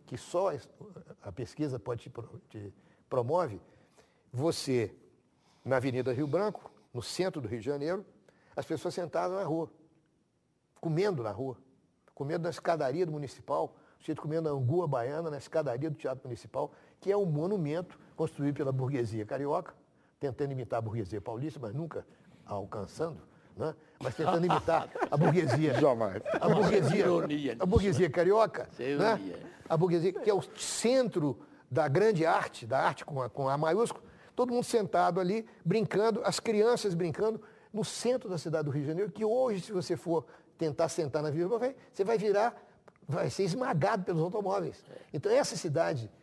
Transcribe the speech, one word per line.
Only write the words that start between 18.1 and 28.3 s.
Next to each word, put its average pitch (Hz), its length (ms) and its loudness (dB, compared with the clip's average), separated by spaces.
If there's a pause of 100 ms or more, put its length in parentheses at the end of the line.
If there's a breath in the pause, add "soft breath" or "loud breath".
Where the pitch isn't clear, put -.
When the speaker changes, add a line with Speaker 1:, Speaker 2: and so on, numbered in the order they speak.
Speaker 1:
construído 143 400 -2
pela 135 160 -2
burguesia 123 520 -2
carioca, 143 500 -4 (440 soft breath)
tentando 139 340 -4
imitar 123 260 -4
a - 40 -2
burguesia 107 380 -4
paulista, 123 400 -8
mas 107 140 -8
nunca 156 320 -8 (400 loud breath)
a - 80 -10
alcançando, 110 640 -6 (380 soft breath)
né? 151 180 -4 (260 soft breath)
Mas 127 160 -4
tentando 170 280 2
imitar 165 440 2 (220)
a 185 60 0
burguesia. 151 580 4
Speaker 2:
<laughs> 120 60 2
Jamais. 113 420 4 (180)
Speaker 1:
A - 80 2
burguesia, 196 420 6
Speaker 3:
Sem 180 80 4
ironia 151 600 2
Speaker 1:
a 190 80 0
burguesia 185 400 4
Speaker 3:
nisso. 147 80 2
Speaker 1:
carioca, 196 580 4